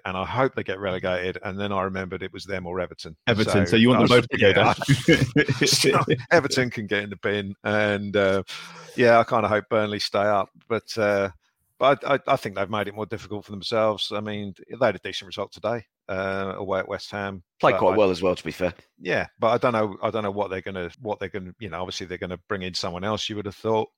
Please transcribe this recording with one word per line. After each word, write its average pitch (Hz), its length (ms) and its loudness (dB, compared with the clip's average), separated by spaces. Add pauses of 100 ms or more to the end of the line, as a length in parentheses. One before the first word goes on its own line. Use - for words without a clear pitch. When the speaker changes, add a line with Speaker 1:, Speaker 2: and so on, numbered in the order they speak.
Speaker 1:
and 92 100 -4
I 92 120 -4
hope 123 280 0
they 110 100 -6
get 95 160 -6
relegated." 92 640 -4
And 98 160 -8
then 101 140 -4
I 95 100 -2
remembered 92 400 -6
it 90 100 -10
was 92 120 -14
them 92 220 -8
or 87 140 -6
Everton. 82 360 -10 (100)
Speaker 2:
Everton, 104 380 2
Speaker 1:
So - 60 -2
Speaker 2:
so 120 60 4
you 117 120 6
want 113 180 6
them 123 120 6
Speaker 1:
I - 20 8
Speaker 2:
both 123 80 -2
to 127 100 -2
go 104 100 6
Speaker 1:
yeah, 95 40 8
Speaker 2:
down? 135 1040 4 (100)
Speaker 1:
<laughs> - 20 4
so 143 380 4 (260)
Everton 135 380 4
can 110 180 -6
get 101 180 0
in 101 60 -10
the 98 120 -10
bin, 101 320 -2 (100)
and, 104 520 0
uh, 98 260 4 (540)
yeah, 117 220 6
I 113 60 6
kinda 110 240 0
hope 104 220 2
Burnley 104 300 0
stay - 240 -2
up. 104 260 2 (180)
But, 113 300 -6
uh, 101 320 2 (480)
but 135 260 2
I, 135 120 2
I, - 20 -6 (100)
I 135 80 4
think 104 200 -8
they've 98 140 -2
made 104 160 -2
it 101 80 -10
more 107 120 -6
difficult - 400 -10
for - 40 -20
themselves. 107 640 -2
I 104 60 -4
mean, 104 340 -8 (240)
they 123 80 2
had 104 80 2
a 90 60 -12
decent 98 260 -10
result 95 260 -8
today, 117 320 -6 (240)
uh, 95 480 -4
away 95 220 -4
at 92 100 -4
West 98 220 -8
Ham. 98 320 -8 (160)
Speaker 3:
Played 147 140 4
Speaker 1:
But 92 80 0
Speaker 3:
quite 95 140 4
Speaker 1:
I - 20 2
Speaker 3:
well 101 140 6
as 87 120 -2
well, 90 140 2
to - 80 -16
be 80 80 -6
fair. 90 200 -2 (280)
Speaker 1:
Yeah, 90 260 -2 (140)
but 117 80 2
I 120 100 2
don't 127 140 0
know, 107 280 -2
I 110 100 -2
don't 107 120 -2
know 101 80 -2
what 98 200 -4
they're 95 100 -6
gonna, 92 300 -8 (100)
what 104 180 -6
they're 95 100 -8
gonna, 92 300 -10
you - 100 -12
know, 82 120 -8
obviously 92 260 -8
they're 87 100 -8
gonna 90 220 -8 (100)
bring 98 140 -6
in 90 120 -8
someone 87 280 -6
else, 107 260 -4
you 107 60 -8
would 104 120 -8
have 101 100 -10
thought. 110 420 0